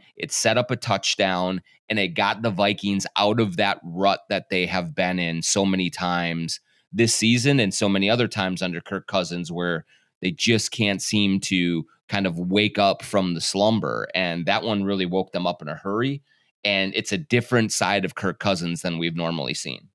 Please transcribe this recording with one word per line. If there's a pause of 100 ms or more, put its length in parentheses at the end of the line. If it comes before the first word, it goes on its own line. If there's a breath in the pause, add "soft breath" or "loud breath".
(160 soft breath)
it
set
up
a
touchdown, (280 soft breath)
and
it
got
the
Vikings (120)
out
of
that
rut
that
they
have
been
in
so
many
times (320)
this
season
and
so
many
other
times
under
Kirk
Cousins,
where (360 soft breath)
they
just
can't
seem
to (220 soft breath)
kind
of
wake
up
from
the
slumber.
And
that
one
really
woke
them
up
in
a
hurry. (420)
And
it's
a
different
side
of
Kirk
Cousins
than
we've
normally
seen.